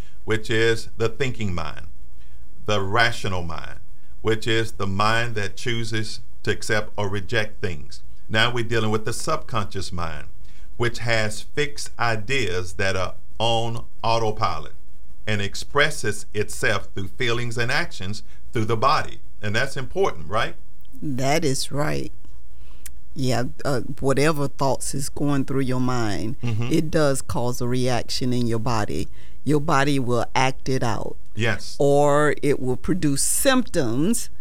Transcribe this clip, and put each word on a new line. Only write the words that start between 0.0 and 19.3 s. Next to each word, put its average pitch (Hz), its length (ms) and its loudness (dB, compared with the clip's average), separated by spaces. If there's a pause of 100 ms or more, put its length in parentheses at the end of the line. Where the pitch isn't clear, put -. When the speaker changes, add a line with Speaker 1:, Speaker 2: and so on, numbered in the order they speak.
Speaker 1:
which 107 260 0
is 113 460 2
the 113 140 2
thinking 113 440 0
mind, 80 340 -2 (800)
the 104 140 2
rational 101 640 0
mind, 80 360 -2 (420)
which 110 260 0
is 113 240 0
the 101 160 0
mind 110 480 2
that 101 220 -2
chooses 113 640 0 (220)
to 107 80 0
accept 104 460 0
or 104 120 0
reject 104 520 0
things. 78 400 -2 (280)
Now 110 200 4
we're 123 140 0
dealing 110 280 0
with 107 120 2
the 120 100 -2
subconscious 104 800 -2
mind, 80 360 -2 (500)
which 120 220 0
has 110 420 0
fixed - 480 -2 (100)
ideas 104 760 0
that 95 200 0
are 90 200 0 (240)
on 117 440 0 (180)
autopilot 107 680 0 (560)
and 107 140 0
expresses 123 920 0
itself 104 600 0
through 95 140 0
feelings 120 480 0
and 120 120 0
actions 127 540 0 (300)
through 110 120 2
the 110 120 2
body. 123 420 2 (220)